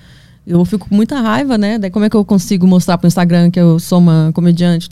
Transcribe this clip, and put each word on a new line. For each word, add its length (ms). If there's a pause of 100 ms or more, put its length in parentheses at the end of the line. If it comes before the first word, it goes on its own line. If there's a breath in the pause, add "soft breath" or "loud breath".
(480 soft breath)
Eu 180
fico 240
com 60
muita 240
raiva, 380
né? 200
Daí 140
como 140
é 40
que 60
eu 100
consigo 400
mostrar 320
pro 100
Instagram 440
que 80
eu 180
sou 220
uma 340
comediante? 580